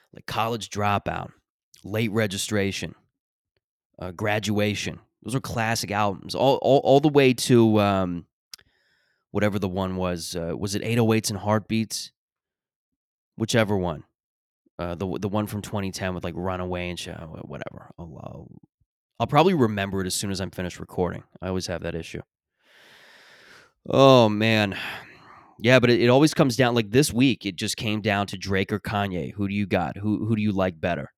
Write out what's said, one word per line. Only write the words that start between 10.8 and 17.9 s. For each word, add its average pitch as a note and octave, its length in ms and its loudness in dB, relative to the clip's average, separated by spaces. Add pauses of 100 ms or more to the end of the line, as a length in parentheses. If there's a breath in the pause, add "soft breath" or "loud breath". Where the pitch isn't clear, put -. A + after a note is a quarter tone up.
eight A#2 160 0
oh A2+ 140 4
eights A2 180 2
and G2+ 80 -6
Heartbeats? G#2+ 720 -2 (1300)
Whichever A2 420 0
one. E2+ 240 -4 (720)
Uh, F2 200 -6
the, F2+ 240 -4
the G2+ 80 -6
one G#2 180 -2
from G#2 160 -8
twenty G2 300 -6
ten F#2 240 -6
with, E2+ 80 -8
like, E2+ 120 -6
Runaway F2+ 540 -6
and E2+ 80 -8
shit. F2 160 -10
Whatever. - 840 -14